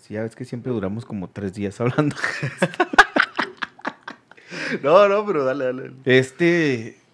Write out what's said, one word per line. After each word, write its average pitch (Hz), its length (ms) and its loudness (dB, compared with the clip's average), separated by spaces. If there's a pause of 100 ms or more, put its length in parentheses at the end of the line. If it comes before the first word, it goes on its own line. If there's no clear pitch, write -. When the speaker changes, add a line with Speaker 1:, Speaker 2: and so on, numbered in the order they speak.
Speaker 1:
ya 107 140 -6
ves 113 120 -10
que - 80 -14
siempre 120 280 -8
duramos 107 340 -4
como 98 240 -8
tres 101 240 -8
días 101 280 -6
hablando. 139 400 0
<laughs> - 40 -4 (2500)
Speaker 2:
No, 175 260 8
no, 202 160 2
pero 170 200 -2
dale, 131 220 -2
dale, 127 180 -4
dale. 131 120 -14 (100)
Speaker 1:
Este, 131 920 2 (160)